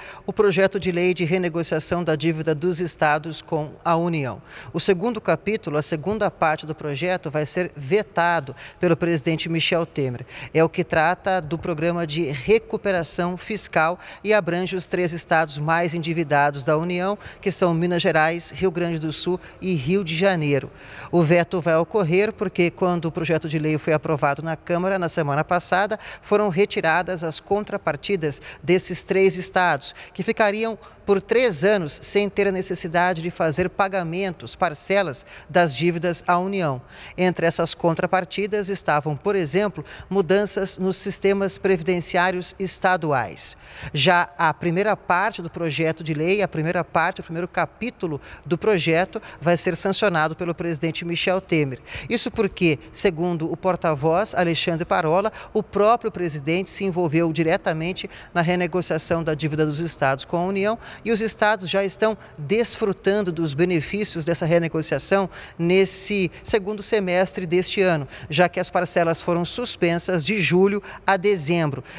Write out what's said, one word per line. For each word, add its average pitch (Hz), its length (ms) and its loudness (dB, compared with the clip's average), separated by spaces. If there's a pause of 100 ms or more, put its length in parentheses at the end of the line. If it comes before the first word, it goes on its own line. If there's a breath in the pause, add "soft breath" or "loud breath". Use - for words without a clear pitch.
(260 loud breath)
o 196 80 -6
projeto 196 440 4
de 180 140 -2
lei 180 220 2
de 175 100 -2
renegociação 170 800 -2
da 160 100 2
dívida 156 400 0
dos 165 280 0
estados 156 600 -2
com 151 300 -4 (140)
a 170 100 4
União. 160 460 -2 (320 loud breath)
O 170 80 -2
segundo 208 400 0
capítulo, 170 560 -2
a 151 40 0
segunda 180 480 -2
parte 156 360 0
do 151 100 -8
projeto, 156 560 -4
vai 147 140 -2
ser - 320 -2
vetado 170 760 0 (240 loud breath)
pelo 175 200 4
presidente 170 500 0
Michel 165 380 0
Temer. 123 400 -4 (280 loud breath)
É 160 80 4
o 165 60 6
que 170 160 -2
trata 180 560 2
do 160 180 -6
programa 170 480 -2
de 156 200 -2
recuperação 180 1120 0
fiscal 175 600 -2 (240 loud breath)
e 208 120 2
abrange 185 420 0
os 175 100 -4
três 175 280 -2
estados 160 440 0
mais 165 360 0
endividados 147 720 0
da 151 120 2
União, 180 400 -2 (220 loud breath)
que 190 140 -2
são 175 200 4
Minas 175 280 2
Gerais, 165 500 2
Rio 185 180 0
Grande 170 300 -2
do 156 140 -4
Sul 180 260 -4 (220 loud breath)
e 185 140 0
Rio 170 280 0
de 160 100 -4
Janeiro. 160 560 2 (400 loud breath)
O 175 120 4
veto 170 400 4
vai 160 160 2
ocorrer 190 560 2
porque, 180 360 0
quando 175 360 0
o 160 80 -2
projeto 165 340 0
de 156 100 -2
lei 156 200 0
foi 160 160 0
aprovado 151 480 0
na 160 140 -6
Câmara 180 420 -2
na 175 100 -2
semana 151 360 0
passada, 190 560 0 (240 loud breath)
foram 208 260 2
retiradas 175 720 0
as 156 160 -6
contrapartidas 185 1000 -4 (220 loud breath)
desses 180 400 0
três 190 340 4
estados, 175 560 0 (220 loud breath)
que 190 80 -6
ficariam 220 560 0 (260 soft breath)
por 196 160 2
três 226 420 2
anos 190 380 2
sem 202 260 0
ter 196 220 0
a - 20 0
necessidade 180 720 0
de 170 100 -4
fazer 175 380 0
pagamentos, 185 880 -4
parcelas 175 680 0 (220 loud breath)
das 165 260 4
dívidas 170 540 0
à 175 100 4
União. 180 440 -2 (340 loud breath)
Entre 175 300 2
essas 170 280 0
contrapartidas 185 960 0
estavam, 156 480 0
por 202 180 -2
exemplo, 180 520 0 (240 loud breath)
mudanças 196 680 2
nos 185 200 0
sistemas 196 600 0
previdenciários 180 1000 0
estaduais. 160 960 0 (380 loud breath)
Já 170 440 4
a 156 160 2
primeira 185 440 0
parte 185 440 0
do 170 80 -10
projeto 160 540 -2
de 160 100 -4
lei, 180 280 0
a 170 60 0
primeira 165 360 -2
parte, 175 380 -2
o - 20 -14
primeiro 170 240 -6
capítulo 170 720 -4 (260 loud breath)
do 160 120 0
projeto, 185 640 2 (180 loud breath)
vai 170 160 2
ser 170 220 -2
sancionado 175 580 0
pelo 170 180 -4
presidente 170 520 -4
Michel 180 340 0
Temer. 151 400 -2 (300 loud breath)
Isso 233 200 0
porque, 180 500 0 (120)
segundo 170 580 0
o 165 60 -2
porta-voz, 170 800 0
Alexandre 170 480 0
Parola, 185 480 2 (220 loud breath)
o 214 100 0
próprio 214 480 2
presidente 165 580 -2
se - 140 -6
envolveu 170 480 2
diretamente 165 800 -2 (240 loud breath)
na 175 80 2
renegociação 175 840 0
da 156 100 0
dívida 156 320 0
dos 151 140 -4
estados 143 460 -2
com - 100 -4
a 170 80 0
União 196 340 0 (280 loud breath)
e 220 60 0
os 214 100 2
estados 208 480 0
já 196 140 2
estão 214 340 0 (220 loud breath)
desfrutando 196 920 0
dos 160 220 -2
benefícios 185 720 0
dessa 165 220 0
renegociação 170 800 2 (260 loud breath)
nesse 185 760 2 (120 loud breath)
segundo 208 380 -2
semestre 185 640 0
deste 180 380 0
ano, 160 240 2 (240 loud breath)
já 170 180 4
que - 100 -6
as 170 120 -4
parcelas 170 500 0
foram 170 240 0
suspensas 175 800 0
de 202 140 0
julho 190 420 4 (240 loud breath)
a 196 100 4
dezembro. 165 680 0 (160 loud breath)